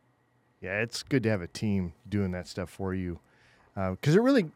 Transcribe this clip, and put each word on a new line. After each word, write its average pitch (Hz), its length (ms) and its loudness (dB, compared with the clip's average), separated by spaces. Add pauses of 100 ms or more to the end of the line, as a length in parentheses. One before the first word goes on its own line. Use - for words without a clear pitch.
(600)
Yeah, 95 200 -2
it's - 220 -6
good 131 200 2
to 110 60 2
have 104 120 2
a 85 60 -6
team 98 460 -2 (140)
doing 98 240 -2
that 90 160 -6
stuff 90 220 -8
for 95 240 -6
you. 90 260 -6 (560)
Uh, 92 260 -2
'cause 151 140 4
it 214 60 8
really, 240 340 4